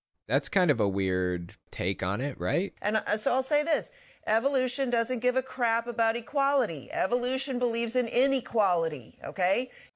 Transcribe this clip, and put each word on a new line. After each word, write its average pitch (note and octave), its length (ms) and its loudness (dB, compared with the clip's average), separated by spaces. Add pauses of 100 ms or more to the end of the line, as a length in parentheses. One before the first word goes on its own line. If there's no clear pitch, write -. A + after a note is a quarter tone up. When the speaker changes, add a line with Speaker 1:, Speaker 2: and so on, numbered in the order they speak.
(280)
Speaker 1:
That's B2+ 220 0
kind F3+ 200 4
of A#2+ 80 2
a G#2+ 80 4
weird F#2 680 0 (160)
take F#2+ 320 -4
on G2 180 -2
it, C3+ 180 -4
right? C#3+ 440 -2
Speaker 2:
And, G#3+ 160 -2
uh, - 180 -2
so A3+ 160 0
I'll C4 100 2
say D4 200 0
this. C#4 280 0 (360)
Evolution B3+ 640 0
doesn't A#3 300 0
give B3 160 0
a B3+ 60 2
crap A#3 440 -2
about A3+ 300 0
equality. A#3+ 760 0
Evolution B3 680 0
believes A#3 380 0
in B3 120 2
inequality, F#3 1160 0
okay? F#3+ 460 0 (260)